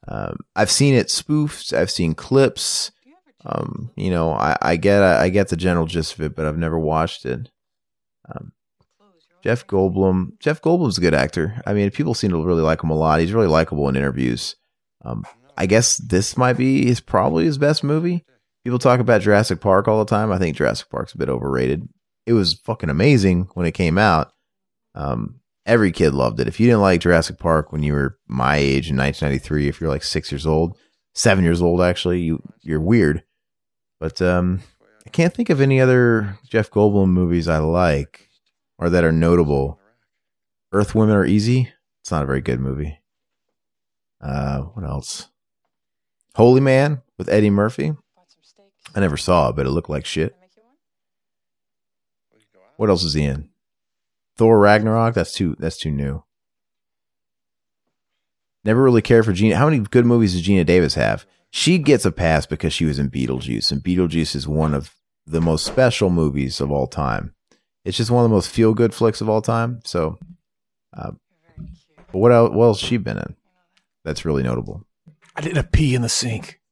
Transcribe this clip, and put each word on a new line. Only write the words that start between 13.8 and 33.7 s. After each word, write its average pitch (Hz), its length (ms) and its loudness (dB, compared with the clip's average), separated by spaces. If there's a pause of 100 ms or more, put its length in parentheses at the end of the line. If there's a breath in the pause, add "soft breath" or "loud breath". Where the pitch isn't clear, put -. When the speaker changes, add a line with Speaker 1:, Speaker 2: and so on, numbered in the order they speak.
Speaker 1:
in 67 80 -2
interviews. 64 640 -4 (480)
Um, 58 180 -10 (340)
I 92 80 -4
guess 107 300 2
this - 400 -2
might 123 220 0
be 131 280 0
his, 120 140 0
probably 147 460 0
his 147 120 -2
best 147 280 0
movie. 165 400 -2 (400)
People 123 140 -2
talk 123 200 4
about 110 220 4
Jurassic 101 400 2
Park 98 260 2
all 110 160 2
the 104 60 -6
time. 110 200 0
I 92 80 0
think 82 200 -2
Jurassic - 320 -2
Park's - 240 -10
a - 40 -18
bit 65 120 -4
overrated. 65 580 -2 (380)
It 117 80 2
was 98 220 2 (100)
fucking 110 240 -4
amazing 92 640 2
when 90 120 -4
it 80 60 -2
came 85 260 0
out. 92 360 2 (600)
Um, 64 460 -8 (260)
every 107 280 2
kid 73 200 2
loved 60 280 -2
it. 58 80 -2
If - 100 -14
you 113 80 4
didn't 113 140 4
like 92 180 4
Jurassic 82 400 0
Park 80 320 -2
when 76 100 -6
you 73 120 0
were 69 340 -4
my 64 300 0
age 69 320 0
in 67 80 -2
nineteen 69 320 -2
ninety-three, 71 400 -4
if - 100 -10
you're, 80 100 -4
like, 69 140 -4
six - 280 -6
years 71 140 -8
old, 78 320 0 (380)
seven 95 300 0
years 85 160 0
old, 87 200 2
actually, 90 380 0
you, 82 240 -4 (180)
you're 78 200 -4
weird. 82 420 2 (760)